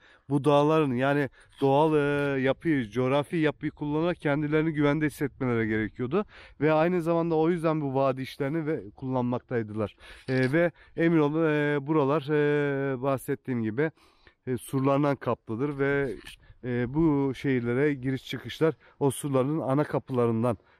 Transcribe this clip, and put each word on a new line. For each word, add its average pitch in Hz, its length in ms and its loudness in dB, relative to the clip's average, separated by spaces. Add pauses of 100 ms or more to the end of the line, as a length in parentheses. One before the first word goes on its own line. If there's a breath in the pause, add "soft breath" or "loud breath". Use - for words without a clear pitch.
(280 soft breath)
bu 139 160 0
dağların, 147 500 4
yani 139 340 0 (320 soft breath)
doğal, 143 360 4
e, 143 440 0
yapıyı, 131 500 0
coğrafi 131 460 0
yapıyı 151 360 -2
kullanarak 156 440 -2
kendilerini 156 560 0
güvende 147 340 2
hissetmeleri 123 640 -2
gerekiyordu. 120 560 -2 (360 loud breath)
Ve 151 120 4
aynı 170 300 2
zamanda 165 320 0
o 160 160 4
yüzden 160 300 0
bu 139 140 -4
vadi 135 280 0
işlerini 143 440 -6
ve 110 240 -4
kullanmaktaydılar. 123 1080 -4 (320 loud breath)
E, 131 240 2
ve 170 180 4 (260 soft breath)
emin 165 220 4
olun, 156 280 2
e, 147 400 0
buralar, 147 440 2
e, 143 720 0
bahsettiğim 135 600 -4
gibi, 120 280 -2 (560 soft breath)
e, 127 100 -2
surlardan 139 600 0
kaplıdır 131 640 -4
ve, 139 340 0 (520 soft breath)
e, 123 300 -4
bu 143 400 2
şehirlere 131 600 0
giriş 131 300 -6
çıkışlar 139 500 -2 (260 soft breath)
o 139 100 2
surların 139 480 -2
ana 135 260 0
kapılarından, 120 760 -2 (220 soft breath)